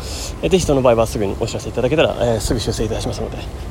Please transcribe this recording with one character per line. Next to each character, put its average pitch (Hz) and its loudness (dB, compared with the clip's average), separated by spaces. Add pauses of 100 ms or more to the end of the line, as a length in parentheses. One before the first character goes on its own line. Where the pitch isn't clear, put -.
(440)
え - 0
ー、 - -2
ぜ 185 4
ひ - 0
そ 147 4
の 131 4
場 127 8
合 113 6
は 113 4
す - -4
ぐ 104 0
に 101 -2
お 113 0
知 - -6
ら 107 -6
せ 110 -8
い - -6
た 117 -4
だ 123 2
け 151 2
た 156 4
ら、 - 2
え 117 2
ー、 - -4
す - -2
ぐ 117 0
修 113 -2
正 113 -2
い 101 -2
た 107 -4
し - -4
ま 117 -4
す - -8
の 87 -6
で、 - -8
よ - -10 (280)